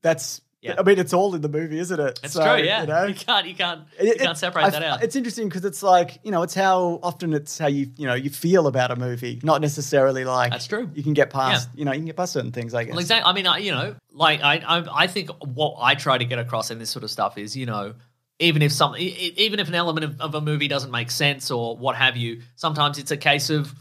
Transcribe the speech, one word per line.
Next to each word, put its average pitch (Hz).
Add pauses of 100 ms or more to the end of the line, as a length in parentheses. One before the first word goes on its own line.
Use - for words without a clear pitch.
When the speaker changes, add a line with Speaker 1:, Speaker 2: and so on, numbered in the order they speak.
Speaker 1:
that's, - (220)
Speaker 2:
Yeah. 117
Speaker 1:
I -
mean, 190
it's 175
all 190
in 151
the 151
movie, 156
isn't 175
it? 135
Speaker 2:
It's 147
Speaker 1:
So, 160 (140)
Speaker 2:
true, 226
yeah. 202
Speaker 1:
you 165
know? 165
Speaker 2:
You 196
can't, 196
you 185
can't, 170 (160)
Speaker 1:
It, 180
Speaker 2:
you 233
Speaker 1:
it, -
Speaker 2:
can't 170
separate 175
Speaker 1:
I 196
Speaker 2:
that 151
Speaker 1:
f-, 151
Speaker 2:
out. 123
Speaker 1:
it's 226
interesting 233
'cause 175
it's 196
like, 180
you 214
know, 170
it's 175
how 185
often 170
it's 147
how 156
you, 139
you 151
know, 123
you 135
feel 170
about 127
a 123
movie, 123
not 151
necessarily 143
like 127
Speaker 2:
That's 120
true. 214
Speaker 1:
you 147
can 151
get 143
past, 131
Speaker 2:
Yeah. -
Speaker 1:
you 151
know, 139
you 139
can 160
get 156
past 180
certain 117
things, 120
I 117
guess. 113
Speaker 2:
Well, 170
exactly. 180
I 185
mean, 196
I, 170
you 202
know, 127 (160)
like, 151
I, 147
I, 165
I -
think 180 (240)
what 147
I 127
try 135
to 120
get 120
across 117
in 113
this 113
sort 123
of 107
stuff 101
is, 107
you 131
know, 104 (460)
even 160
if 147
some, 143
e-, -
e-, 175
even 208
if 156
an 170
element 160
of, 131
of 151
a 151
movie 151
doesn't 139
make 117
sense 143
or 117
what 123
have 127
you, 117 (140)
sometimes 147
it's 135
a 143
case 147
of 151